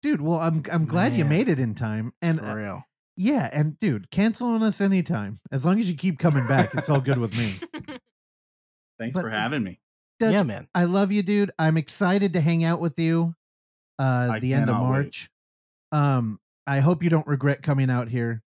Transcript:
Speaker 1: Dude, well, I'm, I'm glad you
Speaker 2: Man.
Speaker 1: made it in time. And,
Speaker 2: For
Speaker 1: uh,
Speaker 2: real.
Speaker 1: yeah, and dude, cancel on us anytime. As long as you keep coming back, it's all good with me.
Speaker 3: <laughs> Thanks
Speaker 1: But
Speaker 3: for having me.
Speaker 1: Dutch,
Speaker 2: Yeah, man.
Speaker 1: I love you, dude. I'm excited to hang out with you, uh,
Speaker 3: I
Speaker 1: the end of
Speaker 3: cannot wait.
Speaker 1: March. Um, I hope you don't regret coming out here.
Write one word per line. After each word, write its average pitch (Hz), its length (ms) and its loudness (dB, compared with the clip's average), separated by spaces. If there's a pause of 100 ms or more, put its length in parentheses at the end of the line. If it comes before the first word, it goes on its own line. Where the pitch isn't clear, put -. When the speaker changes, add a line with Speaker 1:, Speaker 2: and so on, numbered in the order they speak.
Speaker 1:
Dude, 285 180 0
well, 160 200 0
I'm, 160 320 0
I'm 165 140 2
glad 139 280 2
you 196 100 2
Speaker 2:
Man. 143 40 2
Speaker 1:
made 196 200 2
it 147 120 2
in 113 160 -2
time. 110 440 -4
And, 165 200 0
Speaker 2:
For - 60 -12
Speaker 1:
uh, 107 100 -6
Speaker 2:
real. 104 260 -8 (340)
Speaker 1:
yeah, 202 360 0
and 151 260 0
dude, 120 320 -2
cancel 226 380 0
on 226 160 2
us 214 160 0
anytime. 165 580 0 (140)
As 131 120 -2
long 185 140 4
as 220 100 0
you 175 80 -2
keep 170 220 -2
coming 143 300 2
back, - 260 2
it's - 140 -4
all 143 120 4
good 131 180 0
with 113 200 -2
me. 107 160 -2 (180)
Speaker 3:
<laughs> - 1300 -20
Thanks 120 160 -6
Speaker 1:
But 180 80 -2
Speaker 3:
for 113 80 -6
having 113 320 -2
me. 90 160 -8 (400)
Speaker 1:
Dutch, 220 140 2
Speaker 2:
Yeah, 202 100 4
man. 113 320 -4
Speaker 1:
I 175 120 2
love 196 260 2
you, 208 100 2
dude. 202 340 0
I'm 160 200 2
excited 190 560 0
to 175 80 0
hang 165 240 2
out 165 160 0
with 165 180 -2
you, 165 380 0 (640)
uh, 123 320 2
Speaker 3:
I 110 80 -4
Speaker 1:
the 127 140 0
end 135 160 2
of 113 40 2
Speaker 3:
cannot 107 160 0
wait. - 0 -
Speaker 1:
March. 135 400 -4 (640)
Um, 131 480 0 (260)
I 139 140 0
hope 165 240 2
you 170 60 4
don't 156 180 2
regret 139 340 0
coming 135 280 2
out 123 180 0
here. 117 420 -4